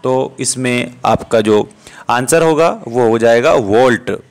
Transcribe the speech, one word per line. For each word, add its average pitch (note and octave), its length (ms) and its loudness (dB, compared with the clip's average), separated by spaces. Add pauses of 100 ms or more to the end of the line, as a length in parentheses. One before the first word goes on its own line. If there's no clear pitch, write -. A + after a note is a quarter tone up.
तो C3 360 -2
इसमें B2 540 -4 (120)
आपका A2 360 0
जो G#2 260 0 (420)
आंसर B2+ 320 0
होगा D#3+ 260 2 (180)
वो A#2+ 220 0
हो A2+ 100 2
जाएगा A#2 360 2
वोल्ट A#2 560 2 (200)